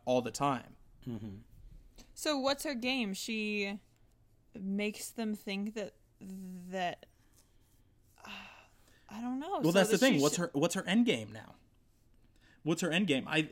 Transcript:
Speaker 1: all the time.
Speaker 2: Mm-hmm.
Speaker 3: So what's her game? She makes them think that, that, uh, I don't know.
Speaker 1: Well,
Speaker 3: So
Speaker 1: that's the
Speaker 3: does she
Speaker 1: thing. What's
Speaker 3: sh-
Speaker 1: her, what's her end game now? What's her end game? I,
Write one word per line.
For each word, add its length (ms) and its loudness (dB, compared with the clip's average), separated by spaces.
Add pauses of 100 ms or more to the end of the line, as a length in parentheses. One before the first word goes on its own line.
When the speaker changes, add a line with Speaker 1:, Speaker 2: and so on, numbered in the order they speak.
Speaker 1:
all 180 4
the 80 -4
time. 460 -2 (320)
Speaker 2:
Mm-hmm. 280 -8 (800)
Speaker 3:
So 240 0
what's 260 0
her 100 -2
game? 400 -2
She 640 -4 (800)
makes 520 -4
them 240 -4
think 400 -6
that, 200 -8 (760)
that, 360 -4 (1160)
uh, 60 -14 (800)
I 100 -10
don't 200 -2
know. 100 -4 (120)
Speaker 1:
Well, 20 0
Speaker 3:
So 80 6
Speaker 1:
that's 180 6
the 60 4
Speaker 3:
does 120 4
she 60 8
Speaker 1:
thing. 80 6
What's 140 6
Speaker 3:
sh- 20 -2
Speaker 1:
her, 140 0
what's 220 2
her 120 -2
end 200 4
game 260 0
now? 220 -16 (1080)
What's 200 0
her 80 2
end 160 2
game? 200 2
I, 260 0